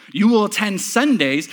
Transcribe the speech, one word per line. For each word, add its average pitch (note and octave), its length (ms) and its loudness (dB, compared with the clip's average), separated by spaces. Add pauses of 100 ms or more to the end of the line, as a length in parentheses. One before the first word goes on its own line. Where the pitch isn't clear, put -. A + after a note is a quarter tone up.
(120)
you G#3 160 2
will A3 180 4
attend G3+ 360 -4
Sundays F#3 720 0